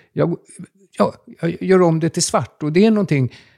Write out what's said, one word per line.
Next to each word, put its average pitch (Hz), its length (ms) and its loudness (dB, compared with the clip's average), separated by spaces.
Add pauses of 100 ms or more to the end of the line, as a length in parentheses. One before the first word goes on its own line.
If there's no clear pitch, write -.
(120)
jag, 156 240 -2 (640)
ja, - 160 0 (260)
jag 175 220 -6
gör 185 200 4
om 165 180 2
det 165 80 -2
till 170 140 -4
svart. - 400 -4
Och 151 100 -4
det 185 140 4
är 226 40 4
någonting, 156 420 0 (260)